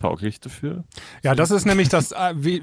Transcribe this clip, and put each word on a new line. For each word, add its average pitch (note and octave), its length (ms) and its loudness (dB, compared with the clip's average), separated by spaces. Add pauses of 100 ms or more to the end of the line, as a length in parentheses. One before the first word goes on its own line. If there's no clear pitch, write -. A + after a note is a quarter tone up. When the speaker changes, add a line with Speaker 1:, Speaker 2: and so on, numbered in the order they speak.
Speaker 1:
tauglich F#2 400 -4
dafür. D#3+ 420 -10 (400)
Speaker 2:
Ja, C3 140 2
das E3 160 2
ist G3+ 120 2
nämlich F#3+ 240 4
das, D#3+ 220 2
äh, F3+ 240 -2
wi-, D#3+ 280 -2